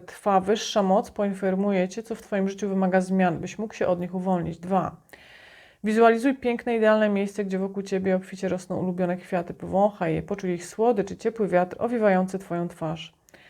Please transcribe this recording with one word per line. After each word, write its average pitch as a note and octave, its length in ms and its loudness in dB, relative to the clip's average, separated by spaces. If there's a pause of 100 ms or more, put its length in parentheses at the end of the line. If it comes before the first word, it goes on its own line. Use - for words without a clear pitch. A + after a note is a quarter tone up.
twa G3 340 2
wyższa G#3 420 0
moc F#3+ 280 2
poinformuje G3 800 0
cię, A3 140 -8
co A3+ 120 -8
w - 80 -14
twoim F#3+ 260 -2
życiu G3 200 -6
wymaga F#3+ 320 2
zmian, F#3 380 2
byś F3+ 200 -10
mógł G#3 160 -8
się - 120 -2
od F3+ 140 2
nich F3+ 140 -6
uwolnić. F3+ 440 -2
Dwa. F3+ 380 -2 (880)
Wizualizuj A3+ 500 4
piękne, A#3+ 420 -2
idealne G#3+ 320 4
miejsce, G3+ 360 -2
gdzie F#3+ 140 -2
wokół G3 240 -4
ciebie F#3+ 340 0
obficie F#3+ 320 -4
rosną F#3 280 -4
ulubione F#3 400 -2
kwiaty. F3+ 380 -6
Powąchaj F3+ 600 0
je, D#3+ 80 -2
poczuj F#3+ 280 -6
ich F3 160 -6
słodycz G#3+ 440 0
i F3+ 60 -10
ciepły A3+ 320 -2
wiatr F3+ 300 2
owiewający G3 600 2
twoją F3 300 -4
twarz. E3 460 -8 (360)